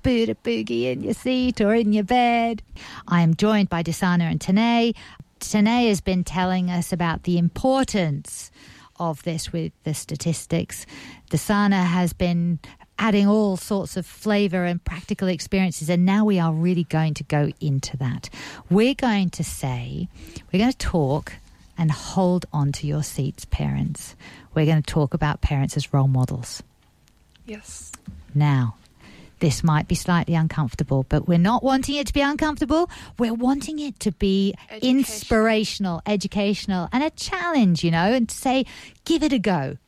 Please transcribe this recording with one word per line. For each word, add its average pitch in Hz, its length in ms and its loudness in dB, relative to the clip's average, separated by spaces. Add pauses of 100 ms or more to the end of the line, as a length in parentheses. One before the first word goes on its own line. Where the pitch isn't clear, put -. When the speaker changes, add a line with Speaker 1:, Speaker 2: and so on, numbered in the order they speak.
Speaker 1:
Buddha 226 400 2
boogie 233 480 -2
in 254 120 -4
your 208 120 -2
seat 254 460 -2
or 208 140 4
in 226 180 2
your 208 120 2
bed. 233 580 2 (440)
I 175 140 2
am 165 160 4
joined 208 320 2
by 170 140 -2
Desana 170 480 0
and 165 100 -2
Tanae. 233 540 2 (460)
Tanae 226 480 2
has 202 120 2
been 185 240 0
telling 185 460 0
us 175 220 -2
about 165 320 -2
the 180 140 2
importance 175 1120 0 (480)
of 165 260 -4
this 165 280 -6
with 165 200 -6 (120)
the 156 80 -4
statistics. - 920 -4 (440)
Desana 202 540 2
has 175 300 2
been 175 460 0 (380)
adding 202 280 4
all 208 300 4
sorts - 400 -4
of 180 100 -6
flavour 202 580 0
and 175 200 -2
practical 185 440 -4
experiences, 175 640 -2
and 175 160 4
now 202 180 4
we 202 140 4
are 165 140 2
really 170 320 0
going 160 280 0
to 147 120 -8
go 147 260 0 (100)
into 139 360 -2
that. 127 340 -4 (400)
We're 226 240 4
going 202 360 0
to - 140 -6
say, 131 640 -6 (440)
we're 185 80 2
gonna 247 120 4
talk 147 640 0 (420)
and 165 140 2
hold 180 640 0
on 143 200 0
to - 140 -8
your 147 160 -2
seats, - 440 -6
parents. - 680 -4 (400)
We're 160 120 2
gonna 156 140 4
talk 147 320 0
about 151 280 -2
parents 135 360 0
as 143 160 -4
role 135 160 4
models. 127 540 -2 (840)
Speaker 2:
Yes. - 460 -16 (420)
Speaker 1:
Now, 139 440 2 (640)
this 160 240 0
might 156 240 2
be 180 80 2
slightly 170 400 0
uncomfortable, 143 720 0
but 147 180 0
we're 175 100 4
not 220 280 4
wanting 269 320 0
it 285 100 -2
to - 80 -6
be 285 60 2
uncomfortable. 302 680 0 (300)
We're 233 160 0
wanting 277 460 -2
it 285 200 -8
to 202 120 -2
be 196 420 0 (160)
Speaker 2:
Educational. 247 280 2
Speaker 1:
inspirational, 214 1080 0
educational, 202 840 -2
and 254 100 2
a 311 80 0
challenge, 311 720 0
you 170 80 2
know, 170 220 2
and 247 160 2
to - 60 -12
say, 269 300 0 (400)
"Give 320 200 0
it 311 80 2
a 269 80 2
go" 165 360 -2 (120)